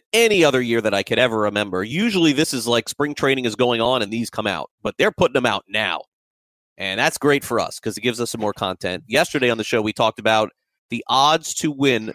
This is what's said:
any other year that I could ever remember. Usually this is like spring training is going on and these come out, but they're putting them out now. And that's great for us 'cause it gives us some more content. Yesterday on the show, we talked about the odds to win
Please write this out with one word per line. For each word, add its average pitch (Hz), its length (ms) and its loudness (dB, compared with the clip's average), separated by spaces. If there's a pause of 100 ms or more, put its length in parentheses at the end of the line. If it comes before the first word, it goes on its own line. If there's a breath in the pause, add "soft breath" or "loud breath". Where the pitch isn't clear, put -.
(120)
any 214 320 4
other 131 180 4
year 117 200 0
that 104 120 0
I 98 80 2
could 113 160 -2
ever 120 180 2
remember. 101 460 -2
Usually 165 500 2
this 151 220 0
is 117 140 -4
like 120 200 2
spring 147 280 -4
training 135 280 0
is 110 120 -2
going 120 240 2
on 123 220 2
and 101 100 -4
these 113 180 -4
come 107 160 -6
out, 87 240 -4 (140)
but - 140 -4
they're 202 120 2
putting - 240 2
them 127 120 2
out 104 200 -2
now. 98 360 -4 (720)
And 95 220 -6
that's 151 200 0
great 143 260 2
for 117 160 -2
us - 180 -6
'cause 110 180 -8
it 104 40 -14
gives 117 200 -4
us 117 120 -4
some 120 80 -8
more 104 120 -2
content. 92 540 -6
Yesterday 131 420 0
on 113 100 0
the 107 60 -4
show, 120 160 0
we 107 120 -2
talked 113 260 -2
about 110 320 2 (400)
the 117 180 -8
odds 147 460 2
to - 160 -2
win 131 440 0